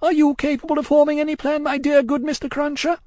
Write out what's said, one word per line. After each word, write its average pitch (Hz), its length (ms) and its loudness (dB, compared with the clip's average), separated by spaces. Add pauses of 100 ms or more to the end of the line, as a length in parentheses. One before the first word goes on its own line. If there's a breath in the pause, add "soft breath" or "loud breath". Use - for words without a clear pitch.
Are 330 120 2
you 294 200 4
capable 294 440 -2
of 269 80 -4
forming 294 340 4
any 302 160 -2
plan, 294 260 -2
my 285 140 -2
dear 285 260 2
good 254 200 -2
Mister 285 260 -6
Cruncher? 294 580 -4